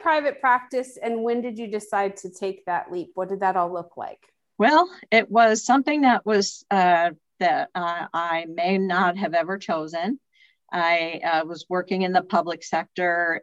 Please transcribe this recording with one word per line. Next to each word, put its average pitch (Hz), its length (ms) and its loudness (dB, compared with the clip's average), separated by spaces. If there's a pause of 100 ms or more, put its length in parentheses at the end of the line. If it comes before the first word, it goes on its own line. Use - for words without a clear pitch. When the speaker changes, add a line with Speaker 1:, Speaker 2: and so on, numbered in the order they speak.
Speaker 1:
private 302 400 0
practice, 254 600 -2
and 226 220 -4
when 240 180 0
did 233 160 -8
you 226 100 -10
decide 202 500 -4
to 185 120 -14
take 190 360 -8
that 175 260 -4
leap? 175 240 -8
What 185 140 -6
did 196 100 -6
that 190 160 0
all 175 160 0
look 175 260 -10
like? - 220 -12 (380)
Speaker 2:
Well, 311 320 4 (220)
it 220 200 4
was 220 340 4
something 277 360 2
that 240 240 4
was, 208 440 0
uh, 175 420 4 (280)
that, 151 340 0
uh, 170 400 -4
I 165 340 -4
may 175 300 0
not 185 400 0
have 175 160 -4
ever 170 240 0
chosen. 170 640 -4 (520)
I, 170 520 0
uh, 160 220 0
was 165 240 -12
working 180 340 -2
in 185 80 0
the 185 100 4
public 170 420 -2
sector, 170 800 -2